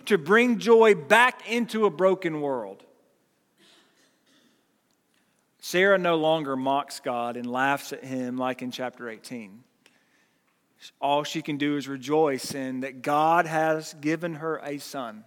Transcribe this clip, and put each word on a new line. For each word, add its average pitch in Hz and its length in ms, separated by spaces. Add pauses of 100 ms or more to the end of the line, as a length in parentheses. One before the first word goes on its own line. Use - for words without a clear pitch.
to 208 120
bring 220 400
joy 220 380
back 208 520
into 220 380
a 190 40
broken 170 500
world. 120 420 (2750)
Sarah 190 380
no 175 180
longer 156 400
mocks 139 420
God 120 380
and 123 120
laughs 135 440
at 139 100
Him 127 340
like 127 240
in 127 120
chapter 120 360
eighteen. 110 540 (1400)
All 143 220
she 151 200
can 151 140
do 147 200
is 135 100
rejoice 139 680
in 131 280
that 131 220
God 160 440
has 160 540
given 160 340
her 156 300
a 143 140
son. 117 480